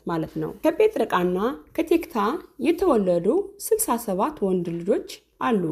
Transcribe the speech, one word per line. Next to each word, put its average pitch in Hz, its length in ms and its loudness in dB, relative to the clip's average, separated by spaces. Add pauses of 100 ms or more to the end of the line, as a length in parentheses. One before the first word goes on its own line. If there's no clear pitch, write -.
ማለት 165 300 -4
ነው። 156 140 -4 (100)
ከጴጥርቃና 190 760 2 (340)
ከቴክታ 330 440 0 (420)
የተወለዱ 233 680 2 (320)
ስልሳ 320 420 0
ሰባት 220 400 -2
ወንድ 190 320 0
ልጆች 175 380 -2 (300)
አሉ። 233 320 2